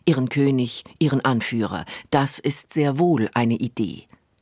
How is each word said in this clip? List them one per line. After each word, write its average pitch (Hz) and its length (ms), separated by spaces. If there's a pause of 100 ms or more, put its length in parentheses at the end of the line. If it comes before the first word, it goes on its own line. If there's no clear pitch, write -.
ihren 131 240
König, 135 580 (120)
ihren 139 260
Anführer. 113 600 (240)
Das 139 300
ist - 340
sehr 143 240
wohl 151 380
eine 117 220
Idee. - 500 (340)